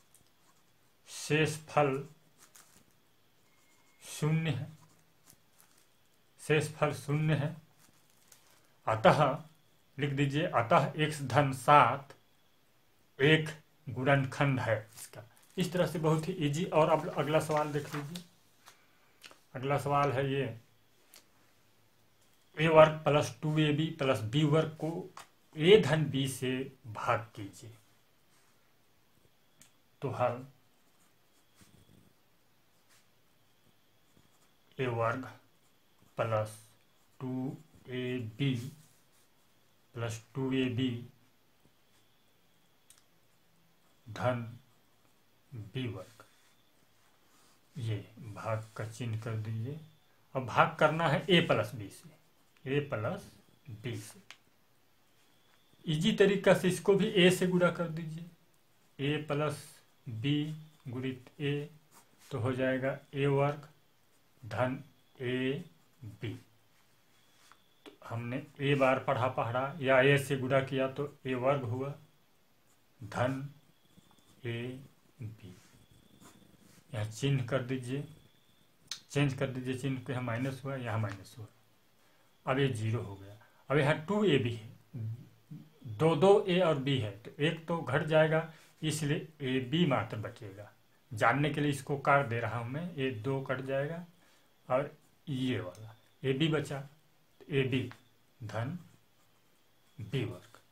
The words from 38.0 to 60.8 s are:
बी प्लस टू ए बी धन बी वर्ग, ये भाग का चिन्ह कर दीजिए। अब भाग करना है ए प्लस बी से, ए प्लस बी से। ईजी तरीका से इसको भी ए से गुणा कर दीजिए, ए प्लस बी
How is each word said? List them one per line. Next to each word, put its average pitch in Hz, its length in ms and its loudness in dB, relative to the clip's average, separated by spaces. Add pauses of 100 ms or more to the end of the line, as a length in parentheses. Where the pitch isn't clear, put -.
बी 139 180 0 (1400)
प्लस 113 280 -8 (120)
टू 135 180 -2
ए 131 180 2
बी 123 180 0 (3250)
धन 120 340 -4 (1080)
बी 127 360 -10
वर्ग, - 360 -14 (1500)
ये 110 220 -6 (360)
भाग 110 320 -6 (120)
का - 100 -6
चिन्ह 110 340 -6
कर 113 160 -6
दीजिए। 113 420 -8 (560)
अब 127 100 -4
भाग 143 320 2
करना 160 300 2
है 151 200 0
ए 180 160 6
प्लस 117 320 0
बी 104 140 -10
से, - 200 -20 (560)
ए 135 140 0 (100)
प्लस 123 400 -6 (400)
बी 110 280 -10
से। 110 240 -16 (1600)
ईजी 165 280 2
तरीका 196 400 6
से 180 140 2
इसको 180 280 2
भी 190 200 2
ए 180 160 8
से 180 160 0
गुणा 175 240 4
कर 170 180 -4
दीजिए, 160 360 -8 (720)
ए 147 240 0
प्लस 147 400 -4 (440)
बी 143 460 -2 (340)